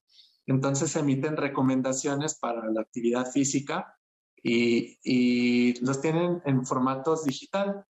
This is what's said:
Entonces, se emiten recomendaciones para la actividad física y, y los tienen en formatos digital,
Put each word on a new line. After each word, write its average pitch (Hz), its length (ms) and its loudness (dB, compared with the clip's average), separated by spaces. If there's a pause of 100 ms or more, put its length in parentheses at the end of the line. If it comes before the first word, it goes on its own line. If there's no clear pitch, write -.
(460)
Entonces, 139 460 0
se 165 80 -2
emiten 143 380 0
recomendaciones 139 1000 0
para 117 320 -4
la 110 100 -2
actividad 120 500 -2
física 147 640 -2 (460)
y, 120 640 0
y 123 800 2
los 135 180 0
tienen 170 440 0
en 131 200 2
formatos 135 600 0
digital, 196 640 -4